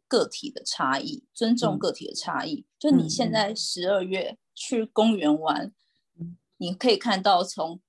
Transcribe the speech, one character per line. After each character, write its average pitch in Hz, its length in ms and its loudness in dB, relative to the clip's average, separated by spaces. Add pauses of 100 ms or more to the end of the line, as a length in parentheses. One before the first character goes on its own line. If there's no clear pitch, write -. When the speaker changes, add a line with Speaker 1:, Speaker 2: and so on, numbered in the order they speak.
Speaker 1:
个 202 200 2
体 - 240 -12
的 - 140 -14
差 139 340 0
异， - 240 -8 (100)
尊 233 220 2
重 214 240 0
个 175 140 0
体 - 140 -12
的 - 60 -12
差 147 320 -6
异。 165 100 -6
Speaker 2:
嗯。 - 100 -12 (120)
Speaker 1:
就 302 140 2
你 165 160 6
现 170 240 -2
在 214 240 0
十 180 340 -4
二 196 140 2
月 185 340 -4 (160)
去 226 320 -2
公 220 300 4
园 156 240 2
玩， 156 240 -2 (560)
Speaker 2:
嗯， - 0 -
嗯。 170 180 -10 (200)
Speaker 1:
你 180 160 -6
可 233 180 2
以 202 60 4
看 196 260 0
到 185 180 6
从 175 480 -6